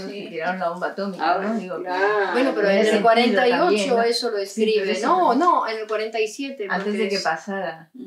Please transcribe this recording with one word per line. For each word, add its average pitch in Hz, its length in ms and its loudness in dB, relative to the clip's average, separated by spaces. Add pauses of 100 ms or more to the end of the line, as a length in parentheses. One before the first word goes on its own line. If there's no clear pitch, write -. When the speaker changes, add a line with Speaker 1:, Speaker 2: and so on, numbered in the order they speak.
Speaker 1:
los 190 120 -10
que 208 100 -12
Speaker 2:
Sí. - 80 -12
Speaker 1:
tiraron 170 300 -4
la 175 100 -2
bomba 170 220 -6
atómica, 175 420 -2
Speaker 3:
Ah, 190 80 -2
Speaker 1:
¿no? 220 160 -4
Digo 185 200 -6
que - 60 -8
Speaker 3:
claro. 190 500 0
Speaker 2:
Bueno, 254 200 2
pero 208 140 2
en 196 60 4
Speaker 1:
tiene 202 60 4
Speaker 2:
el 214 60 4
Speaker 1:
sentido 214 160 4
Speaker 2:
cuarenta 226 460 4
y 240 40 4
ocho 254 80 2
Speaker 1:
también, 320 300 2
¿no? 233 120 4
Speaker 2:
eso 233 280 0
lo 214 80 -4
Speaker 1:
Sí, 196 60 -2
Speaker 2:
escribe. 214 380 0
Speaker 1:
pero 196 100 -2
eso 220 160 -2
Speaker 2:
No, 339 260 4
Speaker 1:
no. 247 40 2 (260)
Speaker 2:
no, - 40 -4
en 220 100 -6
el 214 100 -8
cuarenta 220 320 -4
y 220 80 0
siete, 269 420 -8
Speaker 1:
Antes 190 140 -2
Speaker 2:
porque 208 140 -2
Speaker 1:
de 220 100 0
que 196 80 -2
Speaker 2:
es 185 60 -4
Speaker 1:
pasara. 165 680 -6 (160)